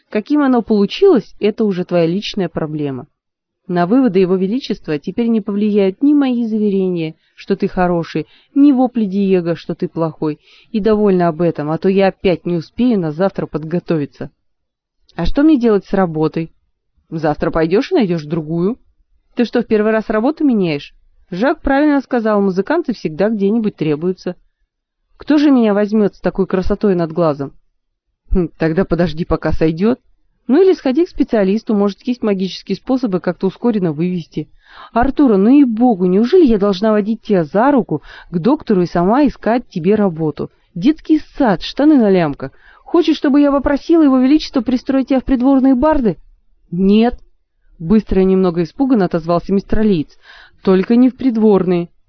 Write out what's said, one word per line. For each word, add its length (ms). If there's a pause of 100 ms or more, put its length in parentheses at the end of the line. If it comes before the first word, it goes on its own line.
(100)
Каким 320
оно 200
получилось, 760
это 260
уже 200
твоя 220
личная 420
проблема. 580 (600)
На 180
выводы 320
его 160
величества 640
теперь 300
не 140
повлияют 600
ни 100
мои 340
заверения, 680 (220)
что 180
ты 140
хороший, 580 (280)
ни 180
вопли 320
Диего, 500
что 200
ты 140
плохой. 520 (320)
И 80
довольно 480
об 120
этом, 300
а 80
то 100
я 200
опять 380
не 100
успею 420
на 140
завтра 340
подготовиться». 840 (840)
«А 100
что 180
мне 160
делать 260
с 80
работой?» 600 (580)
«Завтра 400
пойдешь 420
и 20
найдешь 300
другую». 540 (600)
«Ты 60
что, 180
в 60
первый 240
раз 180
работу 340
меняешь?» 500 (360)
«Жак 320
правильно 380
сказал, 400
музыканты 520
всегда 360
где-нибудь 480
требуются». 580 (840)
«Кто 220
же 140
меня 220
возьмет 420
с 40
такой 280
красотой 480
над 160
глазом?» 400 (800)
«Хм, 160 (100)
тогда 260
подожди, 400
пока 280
сойдет. 480 (480)
Ну 120
или 120
сходи 340
к 20
специалисту, 640
может, 300
есть 220
магические 500
способы 460
как-то 260
ускоренно 460
вывести». 560 (440)
«Артура, 440
ну 140
и 120
богу, 440
неужели 380
я 140
должна 320
водить 320
тебя 220
за 260
руку 320 (300)
к 80
доктору 420
и 40
сама 380
искать 440
тебе 260
работу? 560 (240)
Детский 460 (160)
сад, 260
штаны 340
на 140
лямках. 400 (280)
Хочешь, 380
чтобы 240
я 120
попросила 500
его 160
величество 440
пристроить 480
тебя 100
в 40
придворные 520
барды?» 400 (560)
«Нет», 480 (580)
быстро 440
и 20
немного 380
испуганно 420
отозвался 480
мистер 300
Лиц. 360 (440)
«Только 340
не 120
в 80
придворные. 720 (200)